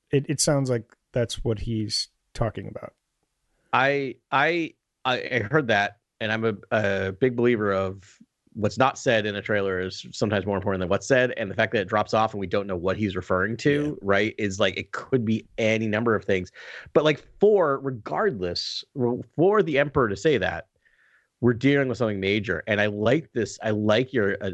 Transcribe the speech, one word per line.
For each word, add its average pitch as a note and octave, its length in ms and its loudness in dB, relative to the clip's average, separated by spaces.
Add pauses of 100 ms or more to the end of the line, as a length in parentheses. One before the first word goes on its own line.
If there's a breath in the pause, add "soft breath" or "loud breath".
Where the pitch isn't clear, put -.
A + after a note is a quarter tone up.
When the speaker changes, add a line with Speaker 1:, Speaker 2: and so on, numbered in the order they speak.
(100)
Speaker 1:
it, C#3+ 180 2
it D3 120 -2
sounds C#3 300 2
like A#2 140 -2 (280)
that's - 320 -2
what A2 160 -2
he's A2 480 -4 (260)
talking G#2 340 -4
about. - 240 -14 (800)
Speaker 2:
I, C3+ 440 0 (140)
I, D#3+ 440 0 (300)
I, B2+ 100 0 (180)
I B2+ 60 0 (120)
heard C#3+ 180 2
that, G2+ 300 2 (220)
and G#2+ 100 -4
I'm A2 140 -2
a, A2+ 100 0 (160)
a G2 420 0
big B2 220 0
believer A#2 380 2
of F#2+ 320 -2 (520)
what's G#2 220 -2
not C3 180 4
said A2 300 2
in G#2 80 -4
a G2+ 80 -6
trailer G2 380 0
is F#2 320 -8
sometimes G#2 340 0
more G2+ 100 0
important F#2+ 220 -2
than F2+ 100 -2
what's G2+ 200 -2
said, B2+ 280 2
and G2+ 140 -4
the F2+ 60 -12
fact A2 160 0
that A2+ 80 2
it F#2+ 80 -4
drops G#2+ 260 0
off A2 200 2
and G#2 60 -8
we F#2+ 60 -4
don't G2+ 220 -4
know F#2+ 80 -4
what F#2 200 -2
he's G2 200 -2
referring F#2+ 400 -2
to, D3 300 0
Speaker 1:
Yeah. D3+ 140 -6
Speaker 2:
right, G2 380 2
is, G2+ 220 -4
like, F#2+ 160 2
it F#2+ 160 -8
could - 320 -2
be A2 200 0 (140)
any A2 300 0
number A2 260 2
of G2 100 -2
things. F#2 280 -2 (400 loud breath)
But, D#3 100 6
like, D3+ 180 2 (200)
for, F3+ 400 4
regardless, C3 1040 -4 (120)
r-, B2 220 0 (160)
for G3 300 4
the D3 160 0
Emperor C#3+ 280 2
to G2 60 -4
say C#3 240 2
that, F2 300 -4 (720 soft breath)
we're A#2+ 140 4
dealing C3+ 340 2
with A#2 100 -4
something G#2+ 220 0
major, F#2+ 480 0
and G#2 120 2
I G#2 60 2
like G#2+ 460 0
this, A2 280 -4
I A2 100 -2
like G#2+ 420 2
your, G2+ 280 0
uh, F#2+ 140 -4